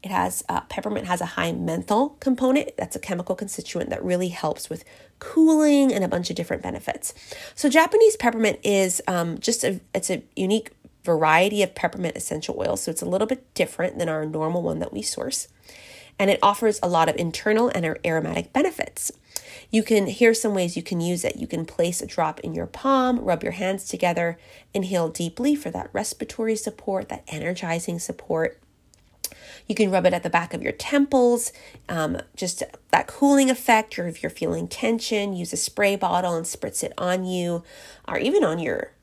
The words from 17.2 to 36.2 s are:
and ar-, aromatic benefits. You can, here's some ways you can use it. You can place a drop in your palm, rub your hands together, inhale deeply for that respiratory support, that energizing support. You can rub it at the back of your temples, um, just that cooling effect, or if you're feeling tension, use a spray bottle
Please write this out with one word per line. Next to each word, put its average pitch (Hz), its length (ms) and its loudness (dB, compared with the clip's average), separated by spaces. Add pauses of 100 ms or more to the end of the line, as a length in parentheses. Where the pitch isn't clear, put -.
and 170 180 -2
ar-, 156 200 -2
aromatic 165 480 -2
benefits. - 580 -2 (580)
You 220 140 4
can, 208 240 4
here's 226 320 4
some 214 140 0
ways 180 240 0
you 170 60 -4
can 175 180 -2
use 175 240 0
it. - 100 -2
You - 120 -8
can 165 180 -4
place 175 360 -2
a - 60 -8
drop 160 320 -2
in 160 140 -6
your 170 140 -4
palm, 254 520 2
rub 175 240 0
your 175 80 -2
hands 190 360 -4
together, 170 500 0 (360)
inhale 185 360 0
deeply 240 460 0
for 285 160 -8
that 180 200 -8
respiratory 220 640 -4
support, 202 540 -6
that - 180 -10
energizing 170 720 -6
support. - 640 -4 (1040)
You 208 80 -2
can 202 160 4
rub 185 140 2
it 180 80 6
at 170 100 -4
the 175 60 -4
back 170 240 0
of - 100 -8
your - 80 -2
temples, 254 800 2 (380)
um, 160 320 -4 (140)
just - 280 -6 (280)
that - 160 2
cooling 277 420 4
effect, 226 500 2
or 175 80 -4
if - 160 -10
you're - 60 -4
feeling 170 380 -4
tension, 220 680 -2
use 175 180 -6
a - 60 -4
spray 202 380 0
bottle 180 400 0